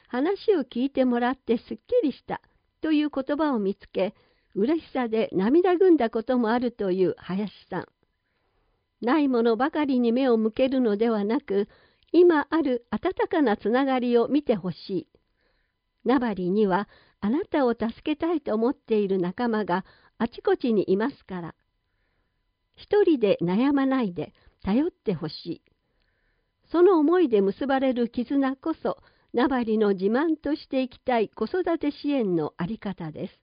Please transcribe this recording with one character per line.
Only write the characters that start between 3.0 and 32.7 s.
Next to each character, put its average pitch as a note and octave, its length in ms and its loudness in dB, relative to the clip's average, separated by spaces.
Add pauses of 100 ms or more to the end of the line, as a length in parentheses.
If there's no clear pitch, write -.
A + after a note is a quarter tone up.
う D4 40 -2
言 C#4 280 -4
葉 D4+ 160 0
を A#3 60 0
見 G3 160 -2
つ - 140 -20
け、 G3 240 -4 (420)
嬉 C#4+ 260 0
し - 120 -20
さ B3 140 -2
で A3 240 -2
涙 E4 460 2
ぐ F#4+ 120 6
ん E4 80 6
だ A3+ 120 0
こ A3 120 -4
と B3+ 160 -2
も A3+ 120 0
あ A#3+ 100 2
る B3 120 -2
と G3+ 200 -4
い F#3 140 2
う E3 120 0
林 F#3+ 340 -6 (180)
さ F#3+ 100 -6
ん。 - 80 -12 (1120)
な B3 180 2
い C#4+ 80 4
も A#3+ 140 2
の A#3 140 4
ば C4 160 0
か - 140 -2
り C4 140 0
に A#3+ 120 2
目 C4 180 2
を A#3 80 4
向 A3 140 0
け C4 160 0
る C4 140 0
の G#3 160 2
で A3+ 120 0
は G#3+ 140 0
な A3 160 0
く、 G3+ 280 -2 (440)
今 E4 380 4
あ D#4+ 120 0
る B3+ 280 -2
温 E4+ 240 -4 (140)
か E4+ 140 0
な G#3+ 160 2
つ - 120 -4
な B3+ 160 2
が C4 140 0
り A#3+ 180 2
を A#3 100 2
見 D4 160 0
て A#3+ 120 0
ほ F3+ 160 -6
し - 180 -14
い。 F#3 180 -6 (1000)
ナ B3 140 2
バ A#3+ 140 -2
リ F3+ 160 -4
に G#3 180 2
は G3+ 200 0 (320)
あ G3 100 -2
な D4+ 160 0
た C#4+ 200 0
を A#3 60 2
助 A#3 160 -4 (160)
け D4+ 120 -2
た E4 180 -2
い D#4 80 -2
と G#3 120 -6
思 A3+ 180 0
っ - 40 -4
て - 220 -4
い G#3 100 0
る F#3+ 120 0
仲 F3+ 280 -4
間 G#3+ 180 -2
が - 200 -4 (320)
あ A3+ 100 -2
ち - 140 -12
こ G4 160 0
ち A#3+ 160 -2
に F#3+ 180 0
い F#3+ 60 2
ま C#4+ 140 -2
す - 140 -20
か F#3 160 -12
ら。 E3 140 -14 (1200)
一 - 280 0
人 D#4+ 160 2
で G3+ 220 2
悩 G#3+ 320 2
ま C4+ 120 0
な C4+ 160 0
い G3 120 -4
で D#3+ 200 -10 (300)
頼 B3 240 0
っ F#4 40 -4
て - 220 -6
ほ D#3 160 -6
し - 160 -16
い。 E3 160 -10 (1080)
そ E4 100 4
の F4+ 180 6
思 E4 200 4
い D#4+ 100 2
で G#3+ 120 4
結 G3+ 260 -2
ば C4+ 120 2
れ C4 140 0
る A#3 160 -2
絆 C4+ 460 -2
こ D#4+ 180 -6
そ、 - 240 -6 (360)
ナ A#3+ 140 2
バ B3+ 160 -2
リ A3 140 0
の G#3 120 2
自 F#3+ 160 -2
慢 C#4+ 340 0
と D4 160 -4
し - 120 -14
て C4 140 -2
い B3+ 80 -4
き - 100 -20
た B3 200 -2
い G#3+ 100 -2
子 - 160 -6
育 E4+ 320 -2
て D4 140 -4
支 - 180 -8
援 A3+ 260 0
の D#3 220 -2
あ E3+ 80 -6
り G#3+ 140 -8